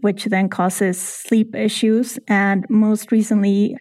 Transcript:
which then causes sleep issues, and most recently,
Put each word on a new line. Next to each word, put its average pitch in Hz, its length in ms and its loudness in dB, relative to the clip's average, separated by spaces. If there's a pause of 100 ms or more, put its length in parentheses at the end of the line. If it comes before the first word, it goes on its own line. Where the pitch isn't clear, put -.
which 202 240 0
then 196 220 0
causes 185 500 -2
sleep - 560 -2
issues, 220 640 0 (120)
and 196 400 0
most 214 420 2
recently, 208 680 2